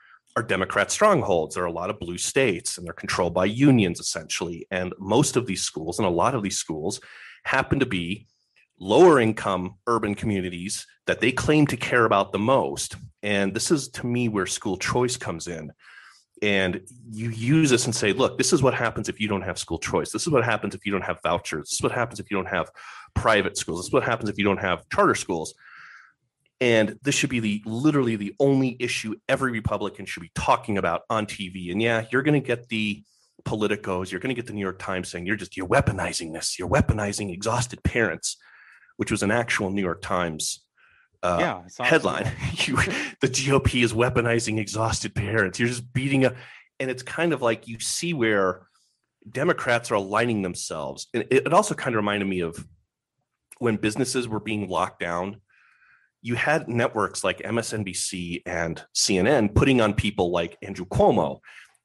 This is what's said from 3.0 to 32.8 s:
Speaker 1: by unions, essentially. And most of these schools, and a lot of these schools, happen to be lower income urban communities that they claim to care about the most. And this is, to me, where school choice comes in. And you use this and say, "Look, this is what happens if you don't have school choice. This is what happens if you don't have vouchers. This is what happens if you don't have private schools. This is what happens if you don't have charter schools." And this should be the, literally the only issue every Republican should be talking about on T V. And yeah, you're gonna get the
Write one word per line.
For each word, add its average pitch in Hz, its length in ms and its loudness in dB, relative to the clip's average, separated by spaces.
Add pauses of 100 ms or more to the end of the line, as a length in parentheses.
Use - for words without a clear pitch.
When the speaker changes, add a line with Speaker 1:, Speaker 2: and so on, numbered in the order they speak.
Speaker 1:
by 92 140 2
unions, 113 520 6
essentially. 82 720 -6
And 92 280 -4
most 110 380 2
of 117 100 0
these 92 160 -4
schools, 80 360 -6
and 113 60 2
a 92 60 2
lot 90 240 2
of 113 80 -2
these 95 160 -2
schools, 80 420 -6 (440)
happen 135 360 2
to 131 60 2
be 92 400 -4 (560)
lower 139 380 8
income 98 540 0 (120)
urban 110 280 0
communities 92 720 -4 (200)
that 90 140 0
they 120 100 4
claim 151 360 4
to 131 100 -2
care 120 300 2
about 101 260 4
the 98 60 0
most. 101 580 0 (260)
And 101 300 0
this 110 180 -2
is, 139 180 0
to - 180 -8
me, 120 240 0
where 98 160 0
school 92 320 -4
choice 123 400 0
comes 87 300 -8
in. 80 220 -10 (720)
And 95 400 2 (300)
you 113 180 -6
use 131 400 4
this 120 160 4
and 110 100 0
say, 101 200 2
"Look, 127 240 2
this 131 160 2
is 139 80 6
what 127 100 6
happens 113 380 -2
if - 100 -6
you 107 80 -2
don't 98 140 -2
have 90 160 -6
school - 200 -6
choice. - 340 -2
This 110 100 -4
is 165 100 -2
what 120 120 4
happens 107 300 -2
if - 120 -8
you 98 60 -2
don't 92 120 -2
have 87 180 -6
vouchers. 82 460 -2
This - 60 -6
is - 80 -4
what 123 100 0
happens 117 280 -4
if - 100 -10
you 101 80 -2
don't 92 100 -4
have 85 220 -2 (440)
private 104 440 2
schools. 82 220 -6
This 90 80 -8
is - 40 -12
what 131 120 2
happens 113 260 -2
if - 80 -8
you 98 60 2
don't 95 160 2
have 90 280 -2
charter 180 260 4
schools." 82 380 -6 (1120)
And 110 400 4
this 143 120 0
should 143 160 0
be 123 100 -2
the, 104 260 -2
literally 123 500 2
the 101 220 -6
only 135 420 2
issue 113 340 -4 (140)
every 135 220 2
Republican 104 560 -4
should - 160 -10
be 82 120 -18
talking 117 440 2
about 85 320 0
on 107 160 0
T 95 240 -10
V. 90 200 -8
And 101 120 -2
yeah, 113 280 0
you're 131 120 2
gonna 147 180 4
get 120 280 -4
the 107 360 -4 (400)